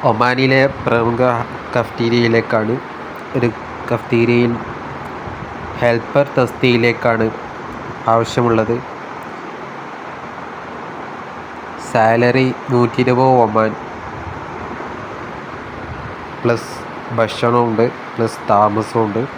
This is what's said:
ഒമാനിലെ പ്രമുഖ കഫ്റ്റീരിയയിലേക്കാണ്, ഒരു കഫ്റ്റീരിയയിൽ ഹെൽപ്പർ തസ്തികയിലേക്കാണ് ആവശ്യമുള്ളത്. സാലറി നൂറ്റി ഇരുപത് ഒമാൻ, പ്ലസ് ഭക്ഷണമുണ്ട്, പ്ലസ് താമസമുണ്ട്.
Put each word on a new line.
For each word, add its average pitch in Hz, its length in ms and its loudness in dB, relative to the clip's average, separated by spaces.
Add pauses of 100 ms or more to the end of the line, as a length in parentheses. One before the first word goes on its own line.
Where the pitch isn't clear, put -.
(100)
ഒമാനിലെ 127 500 4 (240)
പ്രമുഖ 117 380 2 (520)
കഫ്റ്റീരിയയിലേക്കാണ്, 117 1000 2 (640)
ഒരു 120 120 2 (400)
കഫ്റ്റീരിയയിൽ 120 640 4 (1300)
ഹെൽപ്പർ 120 460 2 (100)
തസ്തികയിലേക്കാണ് 117 880 4 (880)
ആവശ്യമുള്ളത്. 117 640 4 (3000)
സാലറി 120 600 4 (260)
നൂറ്റി 120 300 4
ഇരുപത് 127 280 6 (120)
ഒമാൻ, 110 280 2 (2750)
പ്ലസ് 117 300 0 (460)
ഭക്ഷണമുണ്ട്, 117 680 2 (280)
പ്ലസ് 113 240 -2 (140)
താമസമുണ്ട്. 107 720 2 (160)